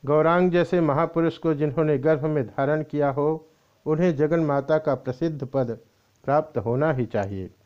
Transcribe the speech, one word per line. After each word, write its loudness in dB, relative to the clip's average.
गौरांग 4
जैसे 2
महापुरुष 0
को 0
जिन्होंने 0
गर्भ 0
में -2
धारण -2
किया -2
हो, -2
उन्हें 0
जगन 2
माता 0
का 0
प्रसिद्ध -6
पद -4
प्राप्त 0
होना 0
ही -2
चाहिए। -6